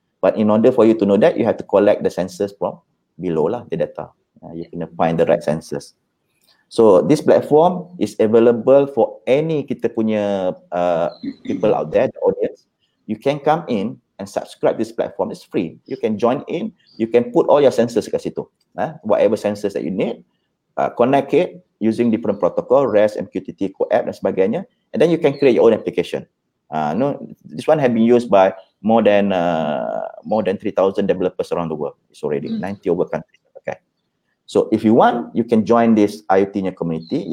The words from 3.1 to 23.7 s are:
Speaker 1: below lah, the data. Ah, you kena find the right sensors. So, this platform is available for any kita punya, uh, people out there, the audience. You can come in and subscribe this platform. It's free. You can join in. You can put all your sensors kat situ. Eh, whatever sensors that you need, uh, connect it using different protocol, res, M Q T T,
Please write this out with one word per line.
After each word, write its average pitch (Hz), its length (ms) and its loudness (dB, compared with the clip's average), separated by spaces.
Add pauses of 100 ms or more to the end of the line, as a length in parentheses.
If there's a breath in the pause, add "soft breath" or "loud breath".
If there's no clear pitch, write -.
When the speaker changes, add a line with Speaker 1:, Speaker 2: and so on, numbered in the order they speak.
Speaker 1:
below 80 320 -2
lah, 120 160 -8
the 87 160 -4
data. 80 320 -12 (240)
Ah, 82 160 -18
you 82 160 -10
kena 85 240 -10
find 85 240 -2
the 82 80 -14
right - 160 0
sensors. - 560 -8 (680)
So, 113 320 6
this 147 160 2
platform 156 800 2
is - 240 -4
available 117 720 4
for - 320 -2
any 151 400 0
kita 120 240 -6
punya, 101 640 -2 (160)
uh, 87 400 -2 (320)
people 101 320 -2
out 78 160 -4
there, 107 240 0
the - 80 -12
audience. - 480 -2 (400)
You 107 80 -6
can 147 240 -4
come 160 240 0
in 120 320 -6 (240)
and 98 80 -12
subscribe - 480 -4
this 110 160 -6
platform. - 400 -6
It's - 80 -18
free. - 480 -8
You 131 80 -10
can 110 240 -4
join 123 240 0
in. 208 240 -8 (320 soft breath)
You 113 80 -2
can 120 240 0
put - 160 2
all 143 80 6
your 135 160 4
sensors 113 320 0
kat - 160 -4
situ. 76 240 -8 (320)
Eh, 135 240 -6
whatever 104 320 2
sensors 104 400 -4
that - 80 -4
you 73 80 -6
need, 107 320 -6 (560)
uh, 69 160 -2
connect 131 400 0
it 175 320 -2 (160)
using 110 320 0
different 104 240 -2
protocol, 120 480 0
res, 107 320 2
M - 80 -6
Q - 160 -8
T - 80 -16
T, 98 240 -8